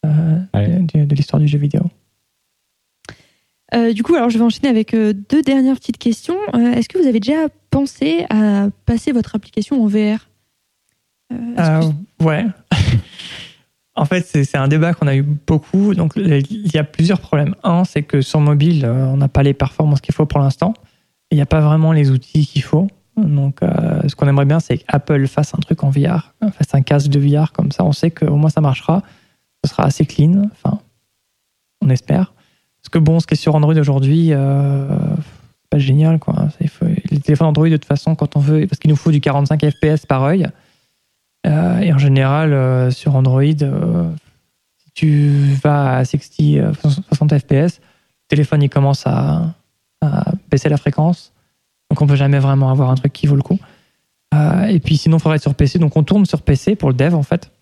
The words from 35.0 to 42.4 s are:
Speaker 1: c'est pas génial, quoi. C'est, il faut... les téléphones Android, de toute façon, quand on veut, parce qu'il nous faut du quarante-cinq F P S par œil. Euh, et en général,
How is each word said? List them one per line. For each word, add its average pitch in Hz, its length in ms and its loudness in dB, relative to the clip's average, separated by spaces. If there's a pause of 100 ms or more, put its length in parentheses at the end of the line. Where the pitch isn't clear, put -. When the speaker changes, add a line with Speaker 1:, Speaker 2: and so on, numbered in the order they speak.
Speaker 1:
c'est - 540 -14
pas 151 100 0
génial, 151 400 2
quoi. - 260 -2 (100)
C'est, - 100 -6
il 151 40 -2
faut... - 160 -6 (240)
les 151 80 0
téléphones 151 300 0
Android, 151 200 2
de 160 80 2
toute 147 80 -4
façon, 147 300 -2
quand 147 220 -4
on 147 40 2
veut, 151 280 2
parce 143 100 -4
qu'il 151 120 2
nous 151 60 2
faut 165 140 0
du 147 100 2
quarante-cinq 143 480 0
F 143 120 -4
P 151 80 0
S 156 180 0
par 131 160 -2
œil. 165 240 0 (1000)
Euh, 175 320 0
et 185 140 2
en 135 60 2
général, 139 540 2